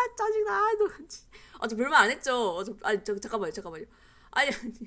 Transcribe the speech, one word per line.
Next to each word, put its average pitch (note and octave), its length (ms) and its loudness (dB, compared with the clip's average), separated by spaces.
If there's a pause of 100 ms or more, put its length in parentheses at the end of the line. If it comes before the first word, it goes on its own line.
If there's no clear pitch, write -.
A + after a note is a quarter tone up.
(160)
짜증나. G#4+ 360 0
아, G#4 260 2
너, G#4 100 2 (720)
아, - 60 -2
저 A3 100 -4
별말 C4+ 260 6
안 G#3 80 6
했죠? A#3+ 460 0
어, F#3+ 60 -4
저, G3+ 200 -10
아니, G3+ 200 0
저, G3+ 160 -4
잠깐만요, G3+ 340 -4
잠깐만요. E3 340 -12 (460)
아니, C#4 180 2
아니. A#3 220 -6 (140)